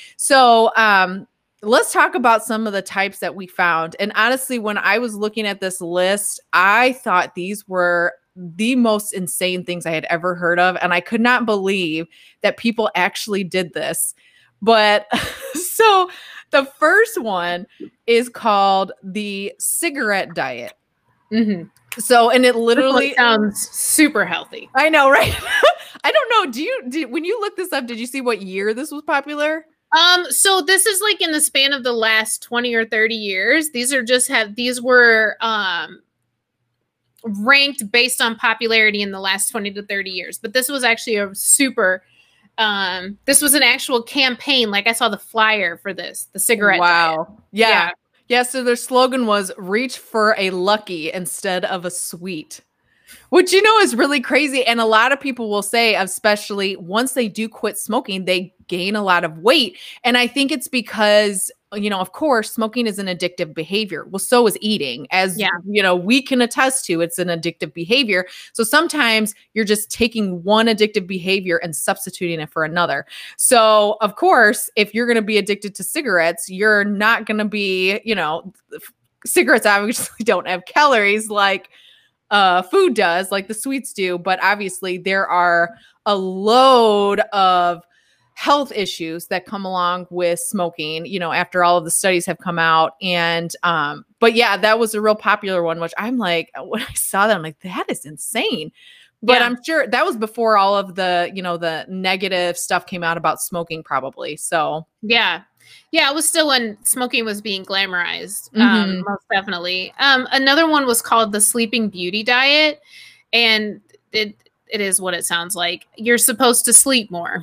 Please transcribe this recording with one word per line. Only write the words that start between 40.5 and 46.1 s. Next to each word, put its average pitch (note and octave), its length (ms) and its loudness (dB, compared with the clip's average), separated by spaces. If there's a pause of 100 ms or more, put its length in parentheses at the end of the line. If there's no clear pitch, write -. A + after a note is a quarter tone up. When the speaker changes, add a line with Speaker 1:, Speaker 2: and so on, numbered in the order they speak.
Speaker 2:
this B3+ 160 0
was C#4 140 -4
actually A3+ 340 0
a G3 180 -4
super, G#3 680 0 (540)
um, G3 680 -2
this C#4 160 4
was C#4 120 0
an C#4+ 100 2
actual B3 400 0
campaign. B3+ 680 -2
Like, G3+ 160 0
I A#3 60 2
saw A#3 160 0
the G3+ 80 -4
flyer G#3+ 600 -2
for F#3+ 160 -10
this, - 400 -14